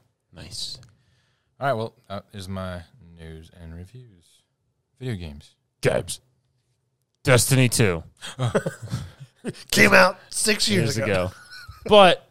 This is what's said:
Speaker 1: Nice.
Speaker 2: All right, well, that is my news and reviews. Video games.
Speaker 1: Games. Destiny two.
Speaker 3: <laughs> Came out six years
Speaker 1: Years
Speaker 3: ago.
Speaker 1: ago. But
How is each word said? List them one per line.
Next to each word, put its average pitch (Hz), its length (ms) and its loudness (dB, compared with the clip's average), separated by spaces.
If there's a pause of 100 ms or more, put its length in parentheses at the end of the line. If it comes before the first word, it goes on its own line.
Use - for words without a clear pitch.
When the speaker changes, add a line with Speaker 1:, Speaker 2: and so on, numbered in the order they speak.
(340)
Speaker 1:
Nice. - 440 -14 (800)
Speaker 2:
All 131 60 -4
right, 139 80 0
well, 113 180 -6 (160)
that 98 240 -12
is 95 160 -14
my 92 320 -8 (380)
news 80 320 -18 (100)
and 82 140 -16
reviews. 95 500 -20 (760)
Video 127 180 -6
games. 76 380 -14 (280)
Speaker 1:
Games. - 400 -2 (1000)
Destiny 127 440 6
two. 90 340 2 (360)
Speaker 3:
<laughs> 127 60 -4 (1300)
Came 208 220 2
out 185 260 4 (120)
six - 380 -2
years 175 280 0
Speaker 1:
Years - 0 -
Speaker 3:
ago. 123 80 -2 (220)
Speaker 1:
ago. 95 60 -6 (540)
But 196 440 6